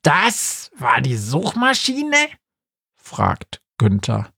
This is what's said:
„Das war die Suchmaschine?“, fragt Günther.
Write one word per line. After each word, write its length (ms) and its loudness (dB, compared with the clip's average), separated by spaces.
„Das 720 0
war 240 2
die 160 -2
Suchmaschine?“, 1120 0
fragt 680 -4
Günther. 600 0